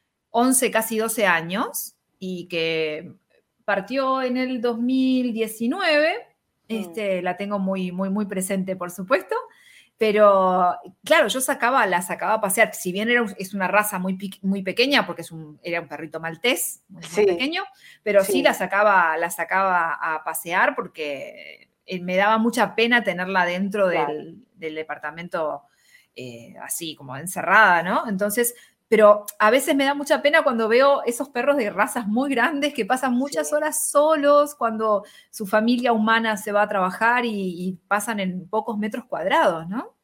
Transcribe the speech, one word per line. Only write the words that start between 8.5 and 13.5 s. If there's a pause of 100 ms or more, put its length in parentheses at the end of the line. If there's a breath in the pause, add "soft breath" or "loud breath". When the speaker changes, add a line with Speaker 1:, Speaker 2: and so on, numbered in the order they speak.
Speaker 1:
por
supuesto. (600 soft breath)
Pero, (300)
claro,
yo
sacaba,
la
sacaba
a
pasear.
Si
bien
era
un,
es